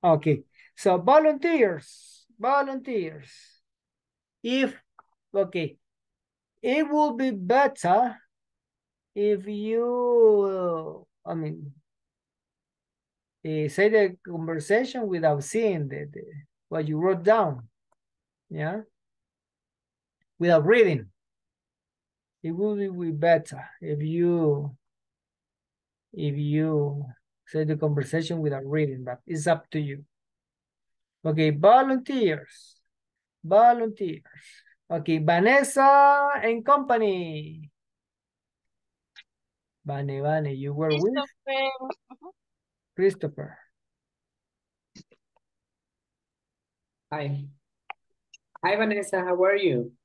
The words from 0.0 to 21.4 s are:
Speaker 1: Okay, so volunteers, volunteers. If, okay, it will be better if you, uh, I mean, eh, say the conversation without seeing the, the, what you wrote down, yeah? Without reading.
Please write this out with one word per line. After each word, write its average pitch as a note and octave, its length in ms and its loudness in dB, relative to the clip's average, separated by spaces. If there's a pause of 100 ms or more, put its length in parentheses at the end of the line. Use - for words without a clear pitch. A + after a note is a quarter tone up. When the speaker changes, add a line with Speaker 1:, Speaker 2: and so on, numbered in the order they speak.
Speaker 1:
Okay, D#3 400 2 (340)
so F#3 220 2
volunteers, C#4 1300 2 (120)
volunteers. B3 920 -4 (1120)
If, C4 320 -2 (580)
okay, F#3+ 440 -4 (880)
it C#4+ 280 0
will D4+ 220 0
be C4 180 -2
better A#3 840 0 (1000)
if G3+ 320 0
you, G#3 1600 0 (220)
uh, F3 40 -10
I F3 40 -6
mean, D#3 380 -10 (1700)
eh, D#3 240 -2
say F#3+ 220 2
the G3+ 260 2 (100)
conversation F3+ 800 -2
without D#3+ 380 0
seeing G3 440 -2
the, C#3+ 240 -10
the, - 100 -16 (460)
what D#3 200 -6
you D#3 100 -4
wrote F3+ 240 0
down, E3+ 460 0 (800)
yeah? E3 320 -8 (1600)
Without E3+ 260 4
reading. F3+ 420 4 (1400)